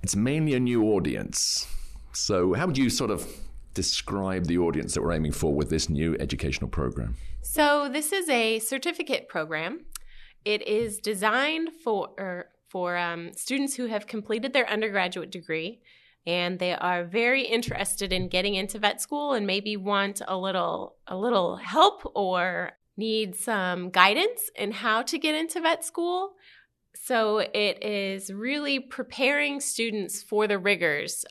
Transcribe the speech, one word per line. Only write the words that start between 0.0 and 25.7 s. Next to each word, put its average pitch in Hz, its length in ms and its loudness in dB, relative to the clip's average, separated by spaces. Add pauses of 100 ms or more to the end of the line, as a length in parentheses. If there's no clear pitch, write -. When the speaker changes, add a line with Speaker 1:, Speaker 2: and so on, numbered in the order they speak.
Speaker 1:
It's 95 140 0
mainly 143 380 4
a 127 40 4
new 123 280 6
audience. 76 760 2 (480)
So 92 420 4
how 147 120 0
would 151 100 0
you 131 140 4
sort 110 220 0
of 90 120 -2 (480)
describe 95 720 0
the 87 120 4
audience 82 360 2
that - 80 0
we're 85 100 2
aiming 78 180 2
for 73 240 2
with 71 160 0
this 80 180 0
new 78 300 2
educational 67 500 -2
program? 62 460 -2 (260)
Speaker 2:
So 294 480 4
this 302 240 -2
is 381 160 0
a 226 300 2
certificate 269 720 -2
program. 160 560 -4 (600)
It 214 220 0
is 214 320 0
designed 254 720 0 (160)
for, 214 240 0 (100)
er, 180 300 -8 (200)
for, 175 280 -2
um, 170 360 -4
students 277 440 -2
who 247 100 -4
have 214 220 -4
completed 220 440 -4
their 262 160 4
undergraduate 196 600 -2
degree, 165 500 -6 (460)
and 175 320 0
they 180 140 0
are 175 320 0
very 240 400 2
interested 202 680 -2
in 185 140 0
getting 190 300 0
into 196 240 -4
vet 208 200 2
school 294 340 -2
and 208 120 0
maybe 202 300 -2
want 196 500 0
a 190 100 -2
little, 185 600 -2 (100)
a 185 100 -8
little 196 420 2
help 320 440 6 (140)
or 180 560 0 (240)
need 214 400 -2
some 180 540 0
guidance 214 680 4
in 208 160 -2
how 220 300 0
to 294 140 -4
get 302 200 -2
into 320 240 -4
vet 320 240 0